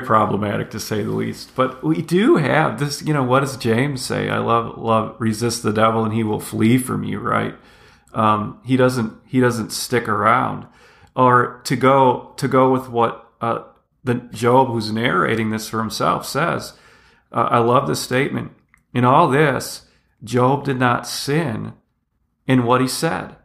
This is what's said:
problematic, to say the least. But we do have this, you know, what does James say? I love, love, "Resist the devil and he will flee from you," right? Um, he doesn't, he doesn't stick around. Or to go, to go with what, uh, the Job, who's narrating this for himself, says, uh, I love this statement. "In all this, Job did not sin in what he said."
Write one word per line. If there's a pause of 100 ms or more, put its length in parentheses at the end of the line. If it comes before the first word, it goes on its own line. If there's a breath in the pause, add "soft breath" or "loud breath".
problematic,
to
say
the
least.
But
we
do
have
this,
you
know,
what
does
James
say?
I
love,
love,
"Resist
the
devil
and
he
will
flee
from
you,"
right? (580 soft breath)
Um,
he
doesn't, (120)
he
doesn't
stick
around. (500 soft breath)
Or
to
go,
to
go
with
what,
uh, (400)
the
Job,
who's
narrating
this
for
himself,
says, (580 soft breath)
uh,
I
love
this
statement. (420)
"In
all
this, (360)
Job
did
not
sin (760)
in
what
he
said." (100)